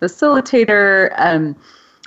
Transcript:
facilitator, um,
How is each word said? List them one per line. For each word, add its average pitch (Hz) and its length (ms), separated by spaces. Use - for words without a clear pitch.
facilitator, 208 1160
um, 156 380